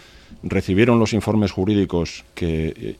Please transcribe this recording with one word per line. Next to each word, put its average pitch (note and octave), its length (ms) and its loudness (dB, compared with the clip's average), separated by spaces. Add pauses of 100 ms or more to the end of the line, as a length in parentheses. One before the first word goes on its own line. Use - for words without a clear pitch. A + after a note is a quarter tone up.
(420)
Recibieron G2 560 2
los A2 140 2
informes G#2 400 0
jurídicos F#2+ 720 0 (120)
que, D#2+ 400 -2
eh, G#2+ 240 -10